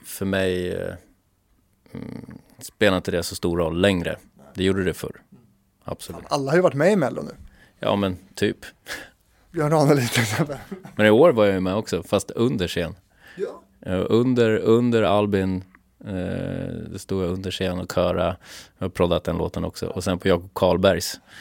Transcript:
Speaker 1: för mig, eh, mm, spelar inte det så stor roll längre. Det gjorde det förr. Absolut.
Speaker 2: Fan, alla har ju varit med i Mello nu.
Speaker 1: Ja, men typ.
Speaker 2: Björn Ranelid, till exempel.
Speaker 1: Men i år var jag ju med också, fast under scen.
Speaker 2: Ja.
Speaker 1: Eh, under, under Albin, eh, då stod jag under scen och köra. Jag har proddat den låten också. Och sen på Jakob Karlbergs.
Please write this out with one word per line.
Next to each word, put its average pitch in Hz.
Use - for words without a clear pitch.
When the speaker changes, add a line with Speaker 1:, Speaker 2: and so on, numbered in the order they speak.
Speaker 1:
för -
mig, 92
eh, 90
mm, -
spelar 95
inte 90
det 87
så -
stor 85
roll 85
längre. 90
Det 92
gjorde 95
det 80
förr. -
Absolut. -
Speaker 2:
Fan, -
alla 139
har 160
ju 185
varit 160
med 160
i 214
Mello 123
nu. 73
Speaker 1:
Ja, 104
men 95
typ. 104
Speaker 2:
Björn 151
Ranelid, 143
till 120
exempel. 135
Speaker 1:
Men 107
i 107
år 143
var 110
jag 98
ju 92
med 92
också, 98
fast -
under 117
scen. 82
Speaker 2:
Ja. -
Speaker 1:
Eh, 92
under, 117
under 113
Albin, 95
eh, 90
då 95
stod 95
jag 85
under 95
scen 90
och 90
köra. 87
Jag 92
har 92
proddat 85
den 85
låten 85
också. -
Och 92
sen 90
på -
Jakob 90
Karlbergs. 90